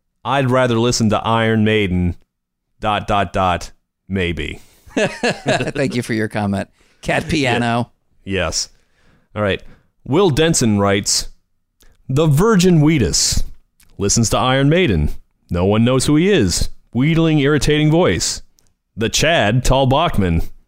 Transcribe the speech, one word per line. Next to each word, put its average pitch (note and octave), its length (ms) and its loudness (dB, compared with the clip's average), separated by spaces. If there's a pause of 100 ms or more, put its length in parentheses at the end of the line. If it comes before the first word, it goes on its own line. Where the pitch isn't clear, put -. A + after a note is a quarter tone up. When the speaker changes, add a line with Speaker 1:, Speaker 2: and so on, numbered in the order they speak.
(240)
Speaker 1:
"I'd C3 260 -2
rather B2 300 2
listen A#2 320 2
to G#2 120 0
Iron A2+ 400 0
Maiden, F2+ 520 0 (640)
dot, G#2 280 -4
dot, G2+ 260 -2
dot, F2+ 380 -2 (360)
maybe." E2+ 540 -6 (120)
<laughs> - 220 -20
Speaker 2:
Thank F3+ 1000 -4
you A#2+ 60 -2
for A#2+ 120 -6
your A2 140 -4
comment. G2+ 420 -4 (320)
Cat D3+ 280 -4
Piano. A#2+ 640 -2 (320)
Speaker 1:
Yeah. F#2 220 -4
Yes. - 240 -6 (640)
All G#2+ 80 -4
right. F#2+ 180 -2 (440)
Will E3+ 260 0
Denson B2+ 480 0
writes, G2+ 500 -2 (800)
"The C#3+ 160 0
Virgin F3 560 4
Wheatus - 640 0 (560)
listens G2+ 320 0
to B2 60 2
Iron C3 320 2
Maiden. B2 420 2 (400)
No F2 140 0
one G#2+ 200 4
knows B2+ 220 2
who D3 80 2
he F3 160 2
is. G#2+ 380 0 (240)
Wheedling, D#3 460 2
irritating D3+ 520 2
voice. E3 500 0 (560)
The A2 120 -4
Chad, B2+ 540 0
Tal C3+ 220 2
Bachman. G#2 560 0 (260)